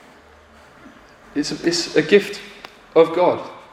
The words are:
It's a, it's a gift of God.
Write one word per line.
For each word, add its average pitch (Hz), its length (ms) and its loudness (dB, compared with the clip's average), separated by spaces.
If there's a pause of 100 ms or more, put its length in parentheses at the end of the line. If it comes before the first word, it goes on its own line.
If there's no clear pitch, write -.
(1300)
It's 147 180 -4
a, 151 140 -8
it's - 300 -4
a 156 60 4
gift 196 380 2 (540)
of 160 200 4
God. 160 320 0 (260)